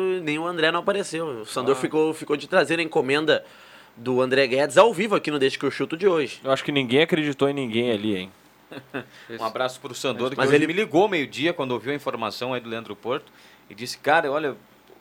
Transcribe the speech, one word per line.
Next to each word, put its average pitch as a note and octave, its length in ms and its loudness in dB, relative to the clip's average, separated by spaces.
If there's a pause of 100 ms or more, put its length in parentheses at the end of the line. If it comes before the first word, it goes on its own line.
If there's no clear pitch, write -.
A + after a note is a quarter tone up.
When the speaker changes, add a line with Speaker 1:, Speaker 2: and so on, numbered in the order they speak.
(160)
Speaker 1:
e F#3 40 -6
nem D3+ 180 -2
o E3 80 -4
André E3 260 2
não F3 80 -2
apareceu. E3+ 460 -2
O A#2 200 -8
Sandor C3 300 0
Speaker 2:
Ah. - 40 -8
Speaker 1:
ficou, D#3 340 2
ficou D3+ 220 -4
de C#3+ 120 -12
trazer E3 320 2
a - 20 0
encomenda D3+ 600 2 (520)
do B2 260 0
André C3 240 4
Guedes C3 320 0
ao A3 140 8
vivo G3+ 220 0
aqui D#3 160 0
no D3 80 -2
Deixa C3 200 0
que - 80 -4
eu C3+ 40 2
chuto C#3 260 -4
de F#3+ 120 2
hoje. D#3 340 0
Speaker 3:
Eu C3+ 80 -2
acho C3+ 140 2
que D3+ 80 -2
ninguém C3+ 300 4
acreditou D3 460 2
em C#3+ 60 0
ninguém A#2+ 380 0
ali, G#2 240 0
hein? F#2 160 -10 (380)
Speaker 2:
<laughs> C3+ 340 -12 (340)
Um A2 60 -4
abraço B2+ 360 -4
pro C3 140 -14
Sandor, B2 360 -2
que C#3 60 -6
Speaker 1:
Mas C3+ 120 4
Speaker 2:
hoje C#3 80 8
Speaker 1:
ele D3+ 100 4
Speaker 2:
me D#3 60 -4
ligou F#3 360 2
meio-dia D3 440 -2
quando C#3+ 200 -4
ouviu A#2+ 200 -4
a - 20 -2
informação A#2+ 580 -6
aí B2 80 -4
do A#2 80 -14
Leandro A2+ 280 -10
Porto C3 340 -6 (400)
e G2+ 40 -20
disse, A2+ 240 -12
cara, D3+ 320 2
olha, C#3 260 -2 (440)